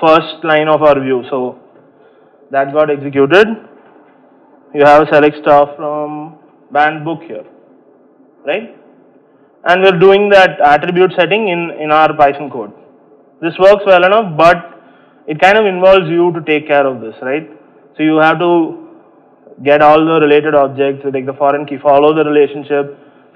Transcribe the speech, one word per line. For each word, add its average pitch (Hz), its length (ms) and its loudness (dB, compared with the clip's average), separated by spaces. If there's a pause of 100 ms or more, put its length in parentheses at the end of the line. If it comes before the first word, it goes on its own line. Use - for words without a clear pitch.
first 160 420 0
line 156 240 0
of 151 140 0
our 147 180 2
view. 131 300 -4
So 127 300 -8 (880)
that 139 240 -4
got 151 160 0
executed. 143 580 0 (1300)
You 147 120 0
have 147 180 6
a 151 100 -2
select 151 280 2
star 147 340 2
from 151 640 -10 (320)
banned 151 340 -4
book 165 160 -8
here, 107 240 -18 (960)
right? 190 320 -10 (880)
And 180 180 2
we're 185 160 2
doing 196 300 4
that 185 300 2
attribute 175 560 2
setting 190 340 -2
in, 170 200 -6 (100)
in 151 120 -6
our 151 260 2
Python 143 320 0
code. 110 240 -12 (680)
This 160 200 -6
works 196 260 4
well 180 180 4
enough, 196 320 0
but 170 220 4 (720)
it 156 120 -10
kind 196 200 2
of 214 80 0
involves 185 420 2
you 170 240 0
to 165 80 -8
take 151 260 -4
care 143 200 0
of 123 140 -6
this, 110 200 -14
right? 143 260 -8 (480)
So 156 60 -10
you 156 160 0
have 156 220 0
to 175 500 -2 (720)
get 147 200 2
all 156 200 4
the 160 160 0
related 151 360 2
objects, 139 500 -2
like 131 220 -6
the 135 60 -8
foreign 143 340 -2
key, 143 100 -10
follow 147 380 2
the 151 120 0
relationship, 143 720 -2 (380)